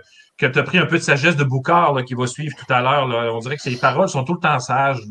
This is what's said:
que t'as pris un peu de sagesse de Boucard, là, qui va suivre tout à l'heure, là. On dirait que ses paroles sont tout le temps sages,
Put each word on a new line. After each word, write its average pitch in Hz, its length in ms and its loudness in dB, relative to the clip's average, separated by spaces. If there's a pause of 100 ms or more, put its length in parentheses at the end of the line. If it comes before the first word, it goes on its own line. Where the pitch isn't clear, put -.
(380)
que 143 80 2
t'as 135 160 2
pris 185 160 0
un 156 80 2
peu 165 120 0
de - 40 -8
sagesse 147 340 2
de 143 80 2
Boucard, 143 500 2
là, 127 80 0
qui 127 120 -8
va 123 120 -2
suivre 147 300 -8
tout - 160 -8
à 123 100 4
l'heure, 135 260 2
là. 117 240 0
On 113 60 -4
dirait 131 180 -6
que - 60 -10
ses 127 160 -4
paroles 151 300 2
sont 131 160 -2
tout 170 100 -2
le 175 60 -6
temps 151 180 2
sages, 131 420 -2 (100)